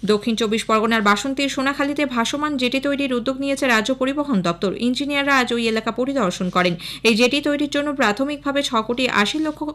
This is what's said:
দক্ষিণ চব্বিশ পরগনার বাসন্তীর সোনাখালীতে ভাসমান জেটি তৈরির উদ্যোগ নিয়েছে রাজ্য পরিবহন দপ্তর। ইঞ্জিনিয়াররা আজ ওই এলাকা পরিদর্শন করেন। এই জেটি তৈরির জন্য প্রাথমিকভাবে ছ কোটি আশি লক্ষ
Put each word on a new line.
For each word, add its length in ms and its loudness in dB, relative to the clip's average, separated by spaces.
দক্ষিণ 280 0
চব্বিশ 300 0
পরগনার 400 2
বাসন্তীর 460 0
সোনাখালীতে 480 0
ভাসমান 380 -2
জেটি 240 0
তৈরির 320 0
উদ্যোগ 260 -2
নিয়েছে 240 -2
রাজ্য 240 2
পরিবহন 360 0
দপ্তর। 240 -2
ইঞ্জিনিয়াররা 540 0
আজ 120 0
ওই 180 0
এলাকা 280 -2
পরিদর্শন 500 0
করেন। 240 2
এই 120 6
জেটি 280 4
তৈরির 280 0
জন্য 140 0
প্রাথমিকভাবে 680 0
ছ 40 -4
কোটি 160 -2
আশি 260 0
লক্ষ 140 -6